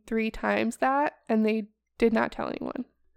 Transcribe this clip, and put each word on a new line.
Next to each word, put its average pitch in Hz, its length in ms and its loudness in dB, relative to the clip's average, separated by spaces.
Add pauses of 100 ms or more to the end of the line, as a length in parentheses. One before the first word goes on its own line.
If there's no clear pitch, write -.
three 220 240 -2
times 214 480 -2
that, 277 360 2 (140)
and 220 180 4
they 214 220 -2 (300)
did 233 140 4
not 226 200 0
tell - 160 -6
anyone. - 360 -6 (320)